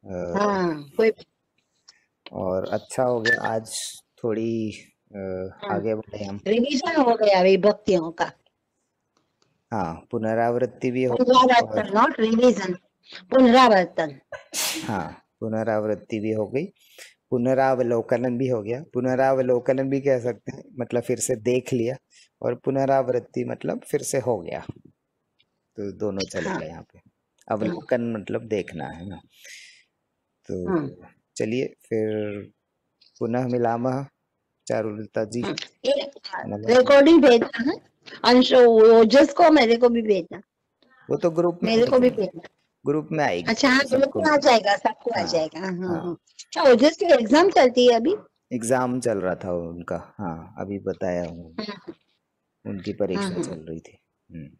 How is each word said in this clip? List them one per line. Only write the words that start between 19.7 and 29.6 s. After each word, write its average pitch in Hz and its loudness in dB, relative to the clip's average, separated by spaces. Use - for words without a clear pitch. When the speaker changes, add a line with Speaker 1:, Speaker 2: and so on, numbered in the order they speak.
Speaker 1:
भी 139 -2
कह 131 0
सकते 117 -8
हैं, - -18
मतलब 120 -4
फिर 120 -4
से 123 -4
देख 123 -2
लिया, 123 -2
और 123 -2
पुनरावृत्ति 131 -2
मतलब 123 -8
फिर - -6
से - -6
हो 120 -4
गया, 82 -12
तो 101 -12
दोनों 98 -6
चलेगा 90 -6
Speaker 2:
हाँ। 90 -6
Speaker 1:
यहाँ 82 -14
पे। - -20
अवलोकन 120 -4
मतलब 110 -8
देखना 87 -6
है 85 -14
ना। 95 -14